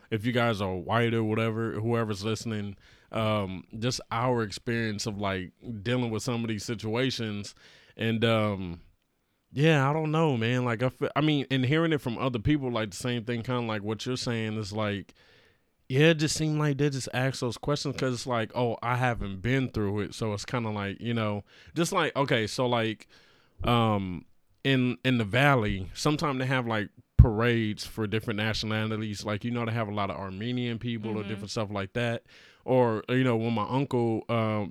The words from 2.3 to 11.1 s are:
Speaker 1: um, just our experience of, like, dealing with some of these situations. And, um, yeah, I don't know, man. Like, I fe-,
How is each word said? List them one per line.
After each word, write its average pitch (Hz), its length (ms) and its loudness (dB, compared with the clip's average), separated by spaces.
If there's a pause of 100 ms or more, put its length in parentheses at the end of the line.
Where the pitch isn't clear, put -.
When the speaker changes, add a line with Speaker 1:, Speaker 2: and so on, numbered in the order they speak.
Speaker 1:
um, 104 520 -2 (160)
just 123 220 -2 (100)
our 120 320 0
experience 110 600 -4
of, 104 140 -6
like, 95 320 -2 (300)
dealing 120 300 0
with 107 120 -2
some 117 200 -2
of 113 60 -2
these 107 160 -4
situations. 110 880 -2 (400)
And, 113 300 0
um, 101 560 2 (720)
yeah, 143 360 4
I 143 40 0
don't 156 180 0
know, 156 260 4
man. 123 280 2
Like, 117 180 0
I 131 60 4
fe-, 127 260 -2